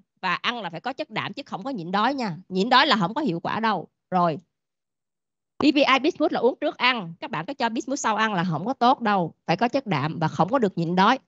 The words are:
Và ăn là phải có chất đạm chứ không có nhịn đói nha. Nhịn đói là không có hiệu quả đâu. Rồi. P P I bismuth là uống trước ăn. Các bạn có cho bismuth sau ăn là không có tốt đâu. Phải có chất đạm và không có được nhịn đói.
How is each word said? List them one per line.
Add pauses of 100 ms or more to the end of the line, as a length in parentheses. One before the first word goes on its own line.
(220)
Và
ăn
là
phải
có
chất
đạm
chứ
không
có
nhịn
đói
nha. (120)
Nhịn
đói
là
không
có
hiệu
quả
đâu. (240)
Rồi. (1200)
P
P
I
bismuth
là
uống
trước
ăn.
Các
bạn
có
cho
bismuth
sau
ăn
là
không
có
tốt
đâu. (120)
Phải
có
chất
đạm
và
không
có
được
nhịn
đói.